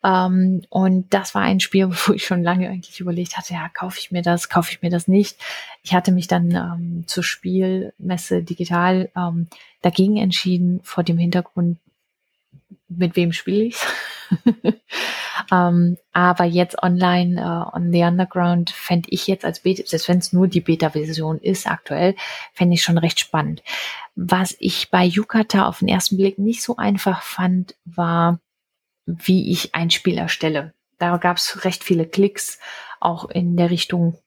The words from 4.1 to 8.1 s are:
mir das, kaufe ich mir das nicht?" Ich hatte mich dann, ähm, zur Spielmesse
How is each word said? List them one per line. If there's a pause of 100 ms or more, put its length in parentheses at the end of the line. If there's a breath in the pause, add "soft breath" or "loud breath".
mir
das,
kaufe
ich
mir
das
nicht?" (440 loud breath)
Ich
hatte
mich
dann,
ähm,
zur
Spielmesse